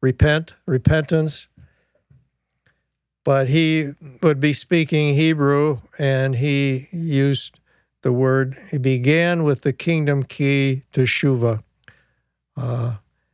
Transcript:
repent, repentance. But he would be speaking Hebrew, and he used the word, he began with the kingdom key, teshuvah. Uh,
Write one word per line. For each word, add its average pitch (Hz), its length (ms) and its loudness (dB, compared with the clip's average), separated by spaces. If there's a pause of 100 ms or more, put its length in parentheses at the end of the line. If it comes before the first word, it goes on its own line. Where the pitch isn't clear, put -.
repent, 151 540 0 (120)
repentance. 156 840 0 (1800)
But 135 240 0
he 156 440 0 (300)
would 147 180 2
be 147 120 2
speaking 151 640 0
Hebrew, 147 680 2 (180)
and 135 380 0
he 139 560 -2
used 139 680 -2 (420)
the 127 100 0
word, 131 460 0 (120)
he 156 80 -4
began 151 680 0
with 143 180 0
the 139 100 -2
kingdom 143 520 -2
key, 139 580 -2 (100)
teshuvah. 120 680 0 (960)
Uh, 120 400 -6 (380)